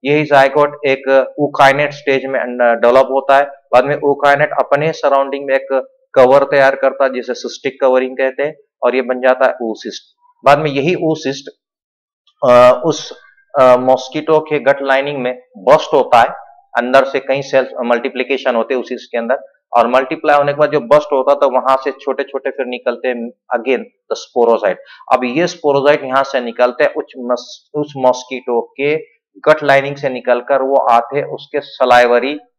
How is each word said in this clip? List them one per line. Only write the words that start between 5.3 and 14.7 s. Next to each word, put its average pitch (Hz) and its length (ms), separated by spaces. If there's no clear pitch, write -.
में 135 80
एक 131 320
cover 135 300
तैयार 139 320
करता 135 280
है 131 100
जिसे 123 200
cystic 131 480
covering 131 360
कहते 131 260
हैं 151 120
और 123 120
ये 131 60
बन 123 200
जाता 131 240
है 120 60
oocyst। - 640
बाद 143 140
में 156 120
यही 139 240
oocyst, 147 600
अ, 123 360
उस, - 340
अ, 127 180
मॉस्किटो 143 640
के 151 200
gut 135 220